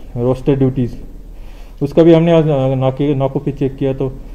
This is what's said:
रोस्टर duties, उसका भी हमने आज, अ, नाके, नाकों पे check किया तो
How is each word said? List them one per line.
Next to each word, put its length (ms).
रोस्टर 400
duties, 420
उसका 200
भी 100
हमने 200
आज, 160
अ, 260
नाके, 400
नाकों 260
पे 120
check 240
किया 160
तो 160